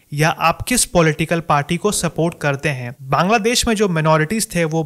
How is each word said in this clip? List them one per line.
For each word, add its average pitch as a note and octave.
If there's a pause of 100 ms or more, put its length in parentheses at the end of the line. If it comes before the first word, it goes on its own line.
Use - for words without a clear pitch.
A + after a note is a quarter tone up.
(140)
या D3+
आप E3
किस -
पॉलिटिकल E3
पार्टी D#3
को G#3
सपोर्ट E3+
करते C#3+
हैं। B2
बांग्लादेश G3
में A3+
जो G#3
माइनॉरिटीज D#3+
थे E3+
वो D#3+